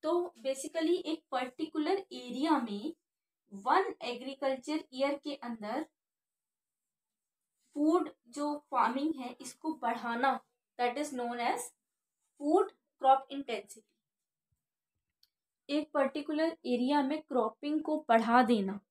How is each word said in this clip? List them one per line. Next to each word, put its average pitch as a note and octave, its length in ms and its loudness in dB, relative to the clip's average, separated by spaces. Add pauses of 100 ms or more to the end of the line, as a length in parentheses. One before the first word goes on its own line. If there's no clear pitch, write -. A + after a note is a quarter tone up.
तो F4 320 0 (120)
basically D#4+ 560 0
एक D#4+ 280 -6
पर्टिकुलर D#4 680 -2 (140)
एरिया B3+ 460 0
में A3+ 360 -6 (580)
वन C#4+ 500 2
एग्रीकल्चर C4+ 880 -4
ईयर C#4 220 0
के C#4+ 200 -8
अंदर A#3 520 -8 (1900)
फूड D#4 360 2 (180)
जो D4 300 -4 (120)
फार्मिंग C4+ 440 0
है B3 260 -8
इसको - 340 -8
बढ़ाना, A#3 680 -2 (400)
that B3 180 0
is D4 160 -4
known A#3+ 240 -4
as A#3 200 -2 (840)
food F4 240 4 (360)
crop C4+ 360 4
intensity। A3 420 -8 (1900)
एक D4 200 -2
पर्टिकुलर D4+ 680 0 (100)
एरिया B3+ 360 2
में D4 200 -2
क्रॉपिंग C#4+ 580 -2
को D#4 280 -2
बढ़ा A#3 340 6
देना G#3 380 2 (100)